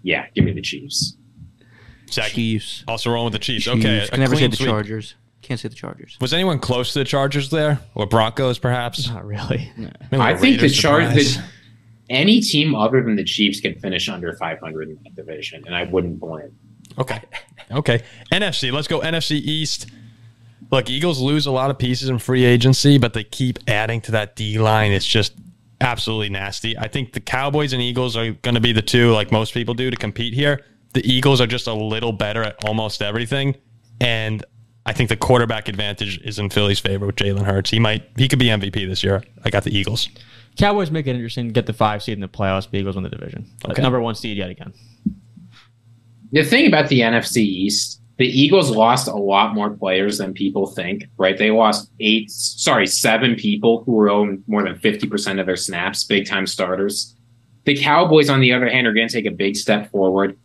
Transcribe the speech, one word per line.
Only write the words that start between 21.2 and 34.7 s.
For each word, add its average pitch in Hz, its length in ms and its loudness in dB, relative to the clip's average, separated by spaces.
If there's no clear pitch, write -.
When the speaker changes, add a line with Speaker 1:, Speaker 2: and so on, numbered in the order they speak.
Speaker 2:
lose 143 260 0
a 139 40 -2
lot 131 200 0
of 135 80 -6
pieces 127 300 -2
in 127 100 -2
free 127 260 2
agency, 127 540 6
but 123 140 4
they 110 120 -4
keep 127 340 -4
adding 110 340 0
to 113 100 -8
that 107 240 -2
D 107 220 -4
line. 107 340 4
It's 98 140 0
just - 280 2
absolutely 110 500 -2
nasty. 101 480 -6
I 110 100 -6
think 127 240 -6
the 113 80 -8
Cowboys 135 540 -2
and 127 80 -2
Eagles 123 340 -2
are 113 160 -4
gonna 120 280 0
be 117 120 4
the 107 100 2
two, 120 300 6
like 107 180 2
most 110 240 0
people 120 200 -2
do, 127 160 -4
to 120 60 -6
compete 117 380 -6
here. 143 300 0
The 131 160 0
Eagles 127 300 4
are 123 60 4
just 117 220 -4
a 113 60 -4
little 110 380 -4
better 107 300 -4
at 107 220 -8
almost 107 380 -4
everything, 120 520 -2
and 110 440 -2